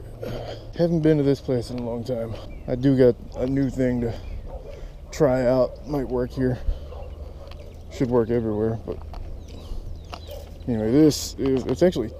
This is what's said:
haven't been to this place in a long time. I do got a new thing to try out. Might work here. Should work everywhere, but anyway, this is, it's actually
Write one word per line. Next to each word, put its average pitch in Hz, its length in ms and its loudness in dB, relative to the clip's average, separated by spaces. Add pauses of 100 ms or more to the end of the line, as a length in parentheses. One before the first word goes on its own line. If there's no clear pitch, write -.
(760)
haven't 170 240 4
been 156 160 6
to 143 60 4
this 139 160 4
place 123 300 -2
in 123 100 -6
a 120 40 -4
long 117 200 -4
time. 113 300 -4 (340)
I 131 80 -2
do 131 220 6
got 123 180 8 (260)
a 127 60 0
new 135 220 2
thing 123 320 2
to 113 120 0 (1000)
try 131 340 4
out. 127 420 4
Might 139 200 -2
work 123 240 0
here. 127 260 2 (1300)
Should 123 180 0
work 117 200 4
everywhere, 113 560 0
but - 120 -6 (1700)
anyway, 110 240 0
this 147 480 4
is, 131 260 0
it's 131 160 -2
actually 165 380 4